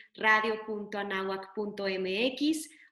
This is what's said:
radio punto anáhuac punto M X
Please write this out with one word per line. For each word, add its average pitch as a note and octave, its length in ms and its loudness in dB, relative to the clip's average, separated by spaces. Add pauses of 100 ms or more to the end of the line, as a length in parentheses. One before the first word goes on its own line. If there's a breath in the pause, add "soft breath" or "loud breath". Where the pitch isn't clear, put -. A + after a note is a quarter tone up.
(160 loud breath)
radio A3 500 4
punto G#3 320 -6
anáhuac F#3+ 560 -4
punto G3+ 340 -4
M F#3+ 420 0
X D4 420 0 (200 loud breath)